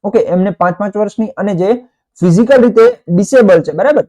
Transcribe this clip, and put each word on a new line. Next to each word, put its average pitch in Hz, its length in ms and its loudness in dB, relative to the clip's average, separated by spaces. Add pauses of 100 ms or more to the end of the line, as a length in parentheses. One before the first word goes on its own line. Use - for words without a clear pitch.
ઓકે, 208 140 -2
એમને 185 320 -2
પાંચ 180 280 -6
પાંચ 202 180 -8
વર્ષની, 208 300 -4
અને 202 280 -8
જે 190 200 -2 (460)
ફિઝિકલ 220 420 2
રીતે 453 360 2 (100)
ડિસેબલ 185 540 2
છે, 151 100 -8
બરાબર? 220 360 -2